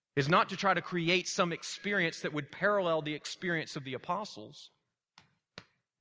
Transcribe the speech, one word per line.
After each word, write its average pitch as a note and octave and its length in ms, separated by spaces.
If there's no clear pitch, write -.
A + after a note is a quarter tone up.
is C#3+ 140
not G3 200
to F#3+ 60
try F#3+ 200
to E3+ 60
create F3 460
some F3 240
experience F3+ 680
that D3+ 120
would D3 180
parallel F3+ 500
the D3+ 140
experience E3 600
of D3 80
the C3 120
apostles. D#3 760